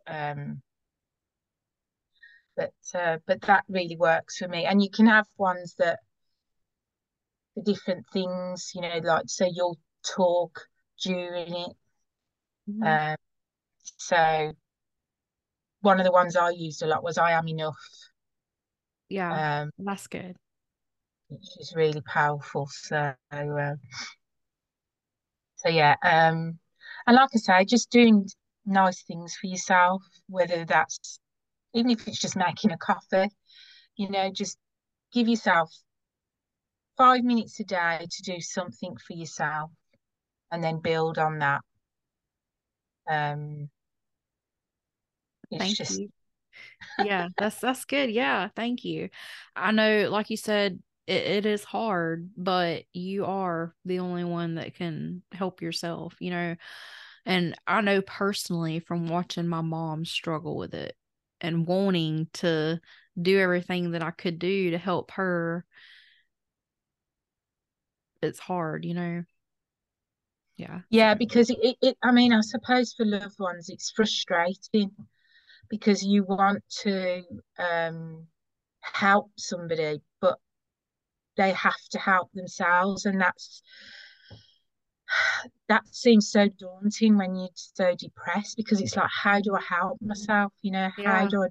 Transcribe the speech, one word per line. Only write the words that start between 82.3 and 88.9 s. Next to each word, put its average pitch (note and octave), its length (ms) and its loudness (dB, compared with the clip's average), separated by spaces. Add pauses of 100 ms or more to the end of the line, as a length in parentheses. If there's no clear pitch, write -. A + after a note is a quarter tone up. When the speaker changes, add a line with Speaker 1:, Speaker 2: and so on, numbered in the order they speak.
Speaker 1:
themselves. F#3 720 0
And F#3+ 160 0
that's, - 400 -4 (1500)
<sighs> - 600 -2
that A3 160 2 (100)
seems A3+ 380 6
so G3+ 180 6
daunting G3+ 680 2
when F#3 180 0
you're F#3 180 -6
so - 420 0
depressed, - 600 -8
because G#3+ 240 0
it's - 140 -4